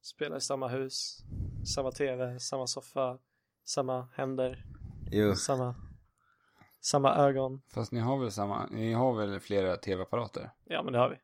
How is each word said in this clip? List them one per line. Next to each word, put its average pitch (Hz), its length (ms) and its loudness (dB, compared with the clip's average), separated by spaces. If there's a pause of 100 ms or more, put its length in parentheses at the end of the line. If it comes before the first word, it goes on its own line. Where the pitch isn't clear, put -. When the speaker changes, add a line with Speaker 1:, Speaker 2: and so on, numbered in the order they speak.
Speaker 1:
spelar 147 360 -8
i 135 40 -6
samma 131 260 -2
hus, 131 500 -4 (580)
samma 131 160 -2
T 135 240 0
V, 123 240 -4
samma 131 280 -4
soffa, 131 520 -2 (460)
samma 127 480 0
händer, 131 520 -2 (460)
Speaker 2:
Jo. 104 240 6
Speaker 1:
samma... 127 400 0 (1040)
Samma 139 340 4
ögon. 135 460 4 (120)
Speaker 3:
Fast 113 180 -4
ni 120 80 0
har 127 200 2
väl 120 120 0
samma, 101 360 -2
ni 110 260 -2
har 123 200 4
väl 101 260 0
flera 95 380 2
T 95 180 -2
V-apparater? - 560 -4 (140)
Speaker 1:
Ja, 160 180 -2
men 135 100 -4
det 120 60 4
har 127 100 6
vi. 139 140 -6